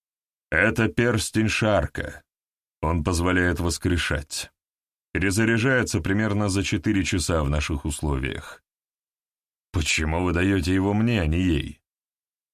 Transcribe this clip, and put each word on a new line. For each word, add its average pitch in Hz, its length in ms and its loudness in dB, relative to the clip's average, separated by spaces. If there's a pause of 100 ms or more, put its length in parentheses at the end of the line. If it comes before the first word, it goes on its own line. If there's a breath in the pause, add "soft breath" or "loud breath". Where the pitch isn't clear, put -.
(500)
«Это 107 380 2
перстень 110 600 0
Шарка. - 760 -2 (580)
Он 80 220 0
позволяет 90 560 2
воскрешать. 85 920 -4 (640)
Перезаряжается 110 880 2
примерно 104 480 0
за 95 140 0
четыре 101 400 0
часа 82 400 0
в 69 60 0
наших 73 360 -2
условиях». 69 800 -4 (1080)
«Почему 80 520 -2
вы 90 100 0
даете 92 400 2
его 95 200 2
мне, 110 280 2
а 80 60 0
не 82 120 0
ей?» 87 440 -2 (720)